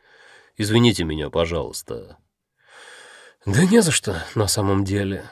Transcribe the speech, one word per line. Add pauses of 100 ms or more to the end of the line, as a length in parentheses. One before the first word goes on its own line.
(580)
Извините
меня,
пожалуйста". (1300)
"Да
не
за
что, (120)
на
самом
деле",